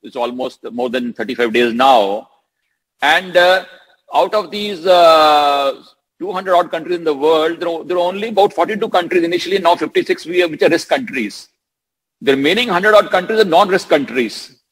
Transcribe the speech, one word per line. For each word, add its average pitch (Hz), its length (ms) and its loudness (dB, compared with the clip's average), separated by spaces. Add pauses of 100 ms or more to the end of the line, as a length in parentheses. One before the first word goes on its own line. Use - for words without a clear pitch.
It's - 120 -16
almost 123 560 -8
more 120 180 -4
than 120 240 -6
thirty-five 117 400 -4
days 120 200 2
now. 117 560 2 (720)
And, 170 360 0
uh, 185 280 4 (480)
out 170 200 0
of 202 180 -2
these, 202 340 -8
uh, 151 960 4 (340)
two 180 140 -10
hundred 185 240 -2
odd 175 160 2
countries 170 260 -6
in 170 60 -10
the 156 100 0
world, 156 460 0
there 170 100 -6
are, 160 140 -8
there 175 140 -4
are 180 40 0
only 196 280 -4
about 202 240 2
forty-two 196 360 -4
countries 175 340 0
initially, 175 360 -4
now 170 160 2
fifty-six 175 500 -4
we 180 140 -4
have, 175 120 0
which 151 120 -4
are 170 60 4
risk 160 200 -2
countries. 127 600 -6 (720)
The 135 140 2
remaining 175 320 0
hundred 208 280 2
odd 202 160 4
countries 190 280 -2
are 214 60 6
non-risk 185 440 2
countries. 123 680 -4 (120)